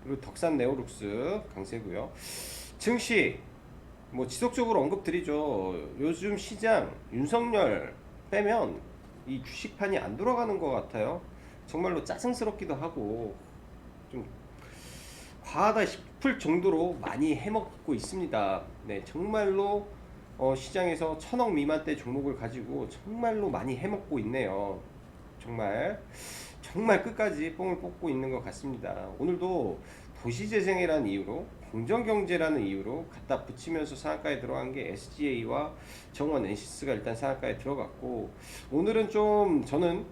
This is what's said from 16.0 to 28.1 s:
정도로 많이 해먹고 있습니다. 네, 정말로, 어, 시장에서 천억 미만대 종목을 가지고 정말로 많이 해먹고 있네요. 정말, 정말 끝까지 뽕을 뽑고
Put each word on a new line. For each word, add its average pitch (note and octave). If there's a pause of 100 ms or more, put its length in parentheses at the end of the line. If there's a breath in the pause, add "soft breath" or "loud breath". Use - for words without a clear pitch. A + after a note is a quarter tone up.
정도로 F3
많이 D3+
해먹고 G#3
있습니다. A2 (220)
네, G2+
정말로, G3+ (500)
어, C3
시장에서 D#3+
천억 A#3
미만대 D3+
종목을 C#3
가지고 A#2+
정말로 A3
많이 B2
해먹고 F3+
있네요. G2+ (600)
정말, A#2 (600 loud breath)
정말 G#3+
끝까지 E3+
뽕을 F3+
뽑고 F3